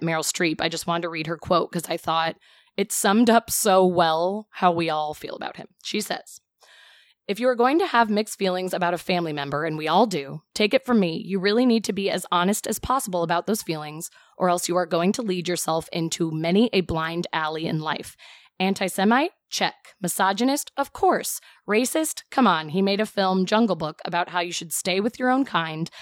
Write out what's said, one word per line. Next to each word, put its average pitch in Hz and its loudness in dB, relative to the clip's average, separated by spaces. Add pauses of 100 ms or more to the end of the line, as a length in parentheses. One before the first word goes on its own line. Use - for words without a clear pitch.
Meryl 160 -2
Streep, 160 -2
I 165 0
just 165 -6
wanted 170 -2
to 175 -6
read 160 -6
her 165 -6
quote - 0
'cause 170 -4
I 165 -2
thought 165 -2 (420)
it 202 -2
summed 220 4
up 226 4
so 190 4
well 180 2
how 180 2
we 170 0
all 151 -2
feel - -12
about - -8
him. - -16 (180)
She - -2
says, - -8 (840)
"If 202 -4
you 247 2
are 247 2
going 254 4
to 381 2
have 233 4
mixed 214 0
feelings 185 -2
about 175 0
a 170 -4
family 170 -2
member, 143 -4
and 156 -2
we 156 -4
all 190 6
do, 151 -8 (120)
take 208 2
it 262 2
from 240 4
me, 165 0
you 190 -4
really 208 2
need 226 4
to 220 -2
be 196 -2
as 180 -2
honest 180 2
as 214 -4
possible 185 -2
about 170 -2
those - -2
feelings, 151 -8 (280)
or 180 2
else 175 0
you 175 0
are 180 2
going 175 2
to 254 -4
lead 185 -2
yourself 165 -2
into 165 -2
many 170 2
a 190 2
blind 165 -4
alley 160 -4
in 160 -2
life. - -6 (440)
Anti-Semite? 196 0 (180)
Check. - -2 (260)
Misogynist? 202 0
Of 277 -4
course. - 0 (280)
Racist? 254 0
Come 254 4
on, 160 2
he 185 0
made 196 2
a 214 0
film, 190 0
Jungle 214 2
Book, 156 -8
about 175 -2
how 175 0
you 175 -2
should 170 -8
stay 185 -2
with 220 -2
your 254 0
own 262 2
kind 160 -2 (140)